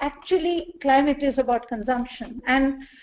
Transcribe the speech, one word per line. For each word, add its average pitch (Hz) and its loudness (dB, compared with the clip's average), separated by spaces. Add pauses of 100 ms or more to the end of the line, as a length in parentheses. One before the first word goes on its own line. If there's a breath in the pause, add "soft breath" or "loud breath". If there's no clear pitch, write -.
actually 339 -2
climate 285 4
is 269 0
about 240 0
consumption. 240 -6
And, 269 2 (180 loud breath)